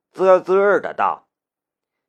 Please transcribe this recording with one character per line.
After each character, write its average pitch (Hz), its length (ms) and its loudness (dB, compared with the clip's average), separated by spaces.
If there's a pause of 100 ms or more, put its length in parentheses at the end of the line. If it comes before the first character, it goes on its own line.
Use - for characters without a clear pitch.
(100)
啧 185 300 2
啧 175 140 -4
儿 196 240 0
的 80 140 -10
道 92 360 -6 (800)